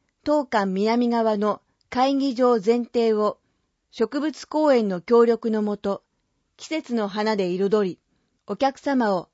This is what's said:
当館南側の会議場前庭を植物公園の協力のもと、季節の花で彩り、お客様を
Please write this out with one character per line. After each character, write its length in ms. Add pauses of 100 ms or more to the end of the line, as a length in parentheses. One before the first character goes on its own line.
(240)
当 200
館 220
南 420
側 280
の 260 (260)
会 280
議 180
場 240
前 240 (100)
庭 320
を 140 (540)
植 280
物 260
公 260
園 160
の 120
協 260
力 260
の 100
も 140
と、 260 (540)
季 100
節 280
の 120
花 300
で 140
彩 400
り、 80 (500)
お 80
客 220
様 360
を 200